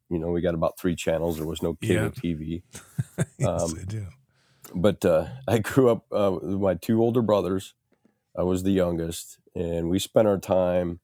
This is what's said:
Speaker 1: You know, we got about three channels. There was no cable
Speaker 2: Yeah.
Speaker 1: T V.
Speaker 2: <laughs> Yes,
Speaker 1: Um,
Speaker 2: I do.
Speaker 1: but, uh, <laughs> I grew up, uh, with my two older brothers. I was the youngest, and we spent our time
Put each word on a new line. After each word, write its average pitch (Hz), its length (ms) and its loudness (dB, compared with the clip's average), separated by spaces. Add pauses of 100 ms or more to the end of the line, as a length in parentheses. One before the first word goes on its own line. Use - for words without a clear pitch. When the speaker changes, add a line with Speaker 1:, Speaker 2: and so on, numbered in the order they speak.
Speaker 1:
You 90 100 -2
know, 82 120 -4
we 85 100 -2
got 85 140 0
about 80 240 -2
three 87 160 0
channels. 82 420 -2
There 78 100 -6
was 82 160 -6
no 85 120 -2
cable - 360 0
Speaker 2:
Yeah. - 0 -
Speaker 1:
T 85 240 -6
V. 80 280 -8 (100)
Speaker 2:
<laughs> - 640 -8
Yes, 85 360 -2
Speaker 1:
Um, 82 80 -10
Speaker 2:
I - 40 -10
do. 101 220 -8 (680)
Speaker 1:
but, 92 300 0
uh, 85 220 4 (100)
<laughs> - 100 -12
I 110 120 2
grew 120 320 4
up, 110 200 -2
uh, 98 300 0
with 95 200 -6
my 95 140 2
two 113 260 0
older 117 220 2
brothers. 95 520 0 (600)
I 87 60 0
was 90 200 0
the 98 80 2
youngest, 87 680 -2 (160)
and 85 340 -2
we 92 100 2
spent 110 280 2
our 98 120 4
time 90 640 0